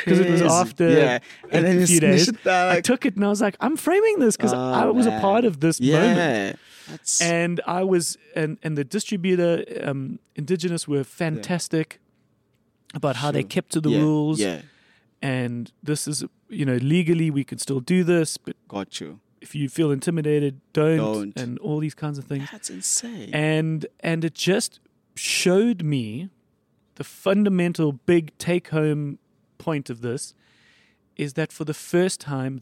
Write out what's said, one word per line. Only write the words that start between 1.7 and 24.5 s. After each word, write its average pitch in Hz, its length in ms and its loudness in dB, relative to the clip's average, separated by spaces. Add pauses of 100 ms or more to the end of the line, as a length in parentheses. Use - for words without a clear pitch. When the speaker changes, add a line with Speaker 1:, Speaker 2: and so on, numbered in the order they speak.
Speaker 2:
you 180 60 4
Speaker 1:
few 175 100 6
Speaker 2:
smash 156 120 6 (100)
Speaker 1:
days. 175 100 4
Speaker 2:
it 220 160 -6
down, 185 240 4
Speaker 1:
I 180 60 4
Speaker 2:
like 170 100 0
Speaker 1:
took 247 200 2
it 202 120 -2
and 202 80 0
I - 20 2
was 208 140 0
like, 302 180 0
"I'm 302 160 -2
framing 403 440 2
this 233 180 4
'cause - 160 2
Speaker 2:
Oh, - 40 0
Speaker 1:
I 127 280 0
was 226 200 4
a 233 40 4
Speaker 2:
man. 220 120 -2
Speaker 1:
part 202 220 4
of 170 160 0
this 160 220 0
Speaker 2:
Yeah. 147 260 4
Speaker 1:
moment." 143 520 0 (280)
Speaker 2:
That's - 340 -4
Speaker 1:
And 170 460 0
I 180 160 -2
was, 185 340 0 (160)
and, 156 300 -4
and 156 140 -4
the 143 80 -2
distributor, 175 800 0 (180)
um, 139 360 -6 (180)
Indigenous 165 500 -4
were 143 120 -2
Speaker 2:
Yeah. 135 40 -2
Speaker 1:
fantastic - 960 -4 (960)
about 131 240 -2
how 147 140 -2
they 143 100 0
Speaker 2:
Sure. 98 60 -8
Speaker 1:
kept - 260 -6
to 160 80 0
the 151 80 0
Speaker 2:
Yeah, 151 100 2
Speaker 1:
rules. 151 400 0
Speaker 2:
yeah. 90 220 -4 (600)
Speaker 1:
And 123 500 -4 (120)
this 151 240 -4
is, 147 160 -6 (260)
you 170 160 -4
know, 127 120 2
legally 160 540 2
we 139 140 -2
can 117 120 -12
still 135 220 -4
do 180 240 2
this, 165 340 0
but - 180 -14 (120)
Speaker 2:
Got - 320 -10
you. 85 200 -14 (200)
Speaker 1:
if - 160 -20
you 143 140 -4
feel 156 220 0
intimidated, 147 680 -2 (140)
don't, 160 240 2
Speaker 2:
Don't. 107 420 -2
Speaker 1:
and 123 200 -8
all 151 200 -4
these 151 160 -6
kinds 147 220 -8
of 135 80 -12
things. 139 260 -8
Speaker 2:
That's - 180 -14
insane. 190 640 -8
Speaker 1:
And, 156 520 0 (160)
and 165 240 -2
it 160 100 -4
just - 460 -2 (340)